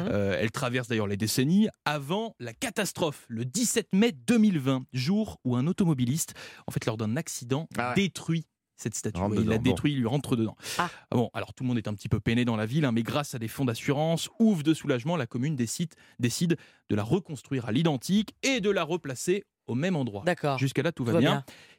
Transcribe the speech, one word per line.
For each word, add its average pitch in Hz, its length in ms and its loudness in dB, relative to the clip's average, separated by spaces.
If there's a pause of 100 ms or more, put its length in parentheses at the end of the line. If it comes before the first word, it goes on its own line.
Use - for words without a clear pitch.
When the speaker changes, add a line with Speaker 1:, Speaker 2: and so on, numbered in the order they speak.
(120)
Speaker 1:
euh, 98 260 0
elle 110 140 0
traverse 123 380 -2
d'ailleurs 110 180 0
les 101 100 -2
décennies, 139 520 2 (160)
avant 151 540 -4
la 117 140 -10
catastrophe, 190 760 -4
le 117 160 -6
dix-sept 202 480 -2
mai 220 180 6
deux 147 260 2
mille 208 220 6
vingt, 131 320 0
jour 165 540 0
où 123 100 2
un 127 120 2
automobiliste, 160 640 0 (340)
en - 40 -6
fait, - 140 -6
lors 110 120 0
d'un 110 180 -2
accident, 147 520 -4 (100)
Speaker 2:
Ah 120 120 0
ouais. 123 60 -4
Speaker 1:
détruit 165 520 -2 (300)
cette - 180 -6
statue. 101 240 -6
Speaker 2:
Rentre 101 160 0
Speaker 1:
Ouais, 95 80 2
il 107 60 2
la 110 100 2
Speaker 2:
dedans, 117 40 -2
bon. 127 120 4
Speaker 1:
détruit, 151 180 0
il 139 60 0
lui 117 80 0
rentre 135 280 0
dedans. 110 200 0 (240)
Speaker 3:
Ah. 175 100 0 (220)
Speaker 1:
Bon, 120 220 2
alors 107 200 -8
tout - 100 -8
le 127 40 -2
monde 123 100 0
est 107 100 -4
un 107 60 -4
petit - 160 -10
peu 107 100 2
peiné 117 260 2
dans 117 100 2
la 107 100 0
ville, 143 200 0
hein, 123 60 2
mais 113 120 0
grâce 135 320 -2
à 123 40 -8
des 113 100 -6
fonds 139 160 -2
d'assurance, 143 640 0 (100)
ouf 214 240 4
de 156 100 4
soulagement, 143 440 0
la 123 100 -2
commune 135 280 -2
décide, 123 380 -2 (260)
décide 160 360 2 (340)
de 107 60 2
la 101 80 0
reconstruire 135 640 -2
à 107 60 -4
l'identique 165 600 2 (100)
et 262 160 2
de 202 120 2
la 185 120 0
replacer 170 600 -2 (240)
au 117 80 -4
même 175 200 0
endroit. 113 300 -2
Speaker 3:
D'accord. 151 320 0
Speaker 1:
Jusqu'à 135 240 0
là, 165 100 0
tout 135 120 -6
va 117 80 0
Speaker 3:
Tout - 60 4
va - 20 6
Speaker 1:
bien. 147 120 6
Speaker 3:
bien. 135 140 -2 (340)